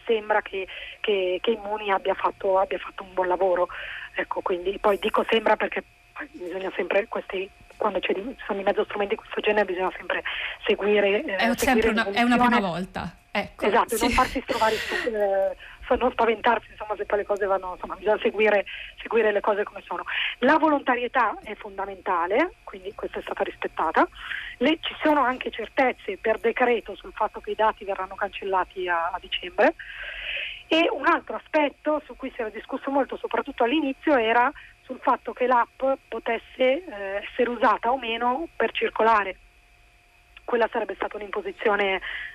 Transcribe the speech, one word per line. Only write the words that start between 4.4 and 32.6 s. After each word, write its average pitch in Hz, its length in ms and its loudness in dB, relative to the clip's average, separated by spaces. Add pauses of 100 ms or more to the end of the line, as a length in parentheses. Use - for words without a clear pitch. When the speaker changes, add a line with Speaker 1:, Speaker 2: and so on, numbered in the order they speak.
Speaker 1:
quindi 190 380 -2
poi 208 200 2
dico 220 320 0
sembra 220 260 4
perché 196 280 -4 (280)
poi 302 200 -12
bisogna 180 420 -6
sempre, - 320 0
questi, 196 420 -6 (280)
quando 196 240 -2
c'è - 120 0
di, 202 320 -6
sono 196 140 -4
di 196 60 -6
mezzo 202 200 2
strumenti 202 300 -4
di - 60 -2
questo - 200 -10
genere, 214 240 4
bisogna 185 320 -2
sempre 175 280 -6 (420)
seguire, 202 580 2
eh, 202 120 -4
Speaker 2:
È 233 180 2
Speaker 1:
seguire - 20 -2
Speaker 2:
sempre 226 340 4
una, 220 160 2
è 202 160 2
una 240 120 6
Speaker 1:
l'evoluzione. 240 160 6
Speaker 2:
prima 220 180 4
volta. 175 440 -6 (180)
Ecco, - 360 -4
Speaker 1:
Esatto, 214 300 4
Speaker 2:
sì. - 60 -2
Speaker 1:
non 262 100 2
farsi 254 320 2
trovare 226 300 2
su, - 200 -4
eh, 196 600 2 (240)
fa-, - 140 0
non 233 160 2
spaventarsi, 220 600 2
insomma, 208 260 -8
se 208 80 -4
poi 208 140 0
le 196 60 -2
cose 202 220 0
vanno, 190 280 -2
insomma, 170 200 -12
bisogna 208 260 0
seguire, 208 440 4 (360)
seguire 220 300 2
le 202 100 2
cose 196 220 2
come 196 240 -12
sono. 180 160 -6 (360)
La 277 180 6
volontarietà 262 880 2
è 214 100 -10
fondamentale, 196 1000 -2 (100)
quindi 196 320 -12
questa - 240 -8
è - 20 -6
stata - 220 -4
rispettata. 180 640 0 (480)
Le, 302 240 2
ci - 240 -8
sono 294 180 4
anche 247 300 -2
certezze 226 640 -2
per 196 220 0
decreto 226 580 0
sul 180 160 -16
fatto 220 260 -2
che 208 140 -8
i - 20 -8
dati 214 300 2
verranno 190 320 -6
cancellati 190 720 -2
a, 170 240 0
a - 80 -6
dicembre. 208 540 0 (920)
E 330 240 4
un 277 160 -4
altro 285 300 2
aspetto 302 720 0
su 247 100 -18
cui - 180 -10
si - 60 -6
era 214 100 -6
discusso 247 400 -8